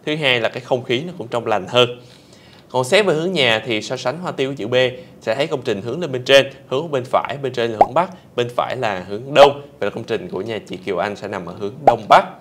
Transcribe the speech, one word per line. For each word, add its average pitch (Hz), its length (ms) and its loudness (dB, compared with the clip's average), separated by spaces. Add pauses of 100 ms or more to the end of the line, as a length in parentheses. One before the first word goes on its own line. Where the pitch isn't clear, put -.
Thứ 151 100 -2
hai 131 260 2
là 107 80 2
cái 127 120 -6
không 123 220 -2
khí 123 220 0
nó 180 120 -10
cũng 113 100 -10
trong 117 180 -4
lành 101 220 -2
hơn. 123 220 4 (800)
Còn 127 140 -2
xét 190 220 4
về 175 80 2
hướng 165 200 -2
nhà 117 320 4
thì 110 160 0
so 127 160 -6
sánh 131 220 -4
hoa 170 120 -6
tiêu 139 260 -2
chữ - 100 -6
B 123 80 -2 (460)
sẽ 110 140 -2
thấy 143 120 -2
công 147 140 -4
trình 104 200 -4
hướng 120 200 -6
lên 151 100 -6
bên 127 120 -6
trên, 135 260 8 (180)
hướng 151 240 -4
bên 131 140 -2
phải, 120 360 -2
bên 127 120 -4
trên 117 180 -2
là 107 100 -6
hướng 120 120 -4
Bắc, 175 160 0 (260)
bên 123 200 -2
phải 107 220 -4
là 101 300 -4
hướng 120 260 -10
Đông. 143 280 8 (180)
Vậy 101 80 -2
là - 20 0
công 117 140 -8
trình 95 260 -6
của 95 120 -6
nhà 107 180 -6 (100)
chị 92 80 -10
Kiều 95 200 -4
Anh 101 180 -2
sẽ 101 120 -12
nằm 98 180 -6
ở 85 140 -12
hướng 104 140 -6 (120)
Đông 113 240 4
Bắc. 185 160 6 (160)